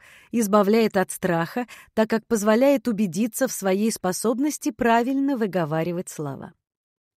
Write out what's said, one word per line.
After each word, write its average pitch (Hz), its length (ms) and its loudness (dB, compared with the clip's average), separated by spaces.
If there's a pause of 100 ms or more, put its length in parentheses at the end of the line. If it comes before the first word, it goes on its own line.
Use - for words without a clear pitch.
(320)
избавляет 214 640 2
от 185 140 0
страха, 180 560 -2 (260)
так 220 160 2
как 220 180 -2
позволяет 226 600 2
убедиться 214 600 -2
в - 60 -4
своей 196 400 0
способности 240 800 -2
правильно 254 640 0
выговаривать 175 720 -2
слова. - 460 -10 (640)